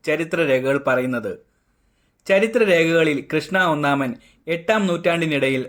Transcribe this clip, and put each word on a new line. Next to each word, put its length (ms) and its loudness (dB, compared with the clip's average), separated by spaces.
ചരിത്രരേഖകൾ 800 0
പറയുന്നത്. 520 -2
ചരിത്രരേഖകളിൽ 960 2
കൃഷ്ണ 280 -2
ഒന്നാമൻ 520 0
എട്ടാം 400 0
നൂറ്റാണ്ടിനിടയിൽ 800 0